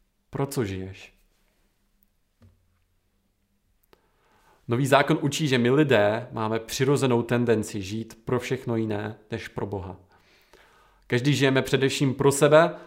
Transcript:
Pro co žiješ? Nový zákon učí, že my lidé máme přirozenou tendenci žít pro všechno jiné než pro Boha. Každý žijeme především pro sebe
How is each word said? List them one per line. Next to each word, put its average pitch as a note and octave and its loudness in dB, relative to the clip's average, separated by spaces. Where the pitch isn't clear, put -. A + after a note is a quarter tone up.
Pro C#3 -6
co C#3 -4
žiješ? F#2+ -10
Nový B2 0
zákon C#3+ 4
učí, C#3+ -2
že B2+ 2
my A#2+ 2
lidé A#2 2
máme A2 -4
přirozenou B2+ 0
tendenci A#2 -2
žít G#2+ -12
pro B2 -2
všechno B2 -4
jiné A2 -4
než A2 -8
pro - -8
Boha. F#2+ -10
Každý C3 0
žijeme C3 2
především C3+ 0
pro C#3 2
sebe D#3 4